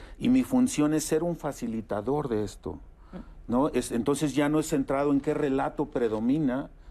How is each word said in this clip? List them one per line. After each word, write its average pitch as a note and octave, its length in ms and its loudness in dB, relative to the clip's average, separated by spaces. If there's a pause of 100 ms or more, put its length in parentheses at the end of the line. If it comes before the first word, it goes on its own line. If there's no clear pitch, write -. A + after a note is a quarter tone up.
(180)
Y - 120 0
mi B2+ 140 6
función C3 520 2
es D3+ 80 0
ser D#3 180 0
un E3+ 140 -2
facilitador B2 920 -4
de G#2+ 160 0
esto, - 360 -10 (680)
¿no? B2+ 220 2
Es, B2 220 -2
entonces C#3 440 0
ya C#3+ 120 2
no D3+ 120 2
es D3+ 80 0
centrado C#3 440 0
en C#3 100 4
qué D3+ 120 0
relato C#3+ 540 0
predomina, B2+ 840 0 (220)